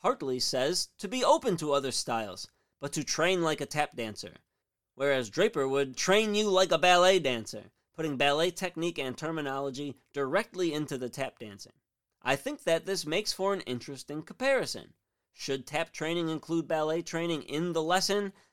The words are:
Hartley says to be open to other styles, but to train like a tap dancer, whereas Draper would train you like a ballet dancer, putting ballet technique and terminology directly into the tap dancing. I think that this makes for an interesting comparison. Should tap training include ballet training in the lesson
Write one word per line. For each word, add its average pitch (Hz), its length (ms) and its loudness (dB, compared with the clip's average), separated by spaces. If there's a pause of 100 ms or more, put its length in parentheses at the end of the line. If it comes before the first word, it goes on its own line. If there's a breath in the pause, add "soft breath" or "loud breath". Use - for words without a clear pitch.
Hartley 139 360 0
says 139 500 0 (100)
to 202 80 -8
be 254 160 -2
open 269 340 4
to 151 160 0
other 135 180 0
styles, 110 560 -4 (320)
but 143 140 -6
to 151 100 -2
train 175 380 2
like 156 180 0
a 139 60 -4
tap 147 300 -2
dancer, 110 400 -10 (580)
whereas 131 380 2
Draper 160 360 2
would 135 300 0
train 208 380 4
you 214 120 2
like 185 240 4
a 165 60 4
ballet 180 400 8
dancer, 117 540 -4 (240)
putting 151 220 -2
ballet 147 340 4
technique 170 480 -4
and 127 180 -4
terminology 139 800 -6 (160 soft breath)
directly 165 580 -2
into 147 280 -4
the 123 100 -6
tap 135 300 -8
dancing. 104 340 -16 (480)
I 135 140 2
think 285 300 -8
that 165 200 2
this 180 180 -4
makes 175 300 -2
for 196 180 -2
an 190 100 -2
interesting 135 600 -8
comparison. 247 720 -2 (420)
Should 135 300 -6
tap 143 260 -4
training 165 380 -4
include 160 380 -4
ballet 156 340 0
training 165 400 -4
in 165 320 -4
the 160 80 0
lesson 190 520 0 (200 soft breath)